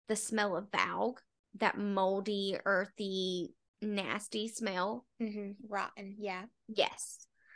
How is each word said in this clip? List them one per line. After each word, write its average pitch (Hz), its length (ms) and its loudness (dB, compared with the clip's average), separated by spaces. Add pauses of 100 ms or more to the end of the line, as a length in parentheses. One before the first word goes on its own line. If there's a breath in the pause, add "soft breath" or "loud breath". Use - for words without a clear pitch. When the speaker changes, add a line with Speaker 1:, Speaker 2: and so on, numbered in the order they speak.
Speaker 1:
the 220 80 2
smell 208 420 2
of 202 140 -4
Valg, 190 500 2 (340)
that 208 220 2
moldy, 196 880 2
earthy, 190 880 0 (280)
nasty 208 680 -2
smell. 214 580 -2 (160)
Speaker 2:
Mm-hmm. 208 480 -6
Rotten, 202 520 -4
yeah. 190 260 -4 (220)
Speaker 1:
Yes. - 580 0 (300 soft breath)